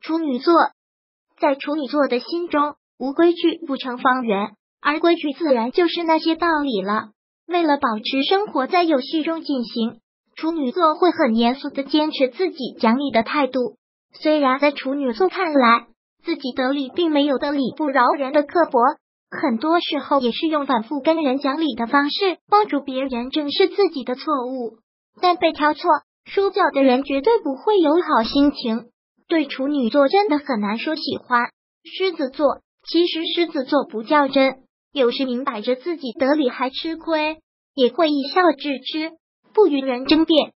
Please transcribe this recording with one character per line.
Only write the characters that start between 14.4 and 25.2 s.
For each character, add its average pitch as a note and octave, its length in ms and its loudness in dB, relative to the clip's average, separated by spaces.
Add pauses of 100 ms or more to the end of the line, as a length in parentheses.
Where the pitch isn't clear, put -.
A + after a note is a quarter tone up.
在 D4 120 2
处 C#4 240 -6
女 C4+ 180 -2
座 F4+ 160 0
看 E4+ 240 -4
来， A#3 340 4 (380)
自 E4 100 -4
己 C4+ 160 -10
得 C4 220 -2
理 C#4 200 -4
并 F4 160 0
没 C#4+ 160 2
有 D4 120 0
得 D4 140 -2
理 C#4 260 -2
不 D4+ 100 -2
饶 C4 200 2 (100)
人 C4+ 160 -4
的 D4 100 4
刻 D#4+ 260 2
薄， B3 100 2 (500)
很 B3 280 -2
多 D#4+ 240 2
时 D#4 180 -4
候 C#4 220 0
也 A#3 100 0
是 D#4+ 160 -4
用 D4+ 180 -2
反 B3 180 0
复 C#4+ 180 -6
跟 D#4+ 160 2
人 C#4 220 0
讲 C#4 200 -4
理 C#4+ 160 -2
的 A#3 120 -4
方 C#4+ 220 0
式 F4 280 -2 (100)
帮 G#4 200 4
助 C#4+ 120 -2
别 C4 240 -6
人 B3+ 280 -6
正 C#4+ 200 -2
视 F#4 160 2
自 F#4 220 2
己 C#4 140 -8
的 B3+ 120 -6
错 C4 320 -4
误， B3 300 -8 (420)
但 F4+ 160 2